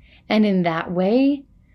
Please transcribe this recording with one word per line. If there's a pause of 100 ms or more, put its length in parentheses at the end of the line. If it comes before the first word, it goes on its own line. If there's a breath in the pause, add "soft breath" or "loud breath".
(280 soft breath)
And
in
that
way, (300 soft breath)